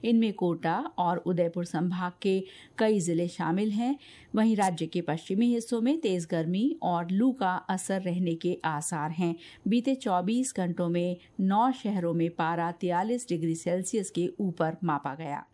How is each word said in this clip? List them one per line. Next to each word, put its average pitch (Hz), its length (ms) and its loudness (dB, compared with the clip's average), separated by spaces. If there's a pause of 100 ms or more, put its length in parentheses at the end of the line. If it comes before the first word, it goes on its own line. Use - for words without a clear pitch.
इनमें 226 300 4
कोटा 175 640 0
और 175 200 2
उदयपुर 170 480 0
संभाग 180 460 -2 (100)
के 190 220 2 (340)
कई 214 220 4
जिले 170 280 0
शामिल 185 440 0
हैं। 240 280 0 (360)
वहीं 220 200 4
राज्य 185 300 0
के 175 160 -4
पश्चिमी 190 520 0
हिस्सों 233 280 -2
में 285 180 2
तेज 180 320 -2
गर्मी 180 500 0
और 175 300 0
लू 226 200 4
का 185 240 0
असर 185 460 -4
रहने 175 340 0
के 175 300 -2
आसार 156 460 -2
हैं। 170 240 0 (320)
बीते 240 280 2
चौबीस 226 600 0
घंटों 175 320 0
में 175 280 0 (240)
नौ 208 300 4
शहरों 196 420 -2
में 165 160 2
पारा 170 420 -2
तियालीस 190 580 -2
डिग्री 165 260 0
सेल्सियस 185 540 -2
के 170 200 -2 (100)
ऊपर 165 440 0
मापा 143 320 -2
गया। 147 380 -8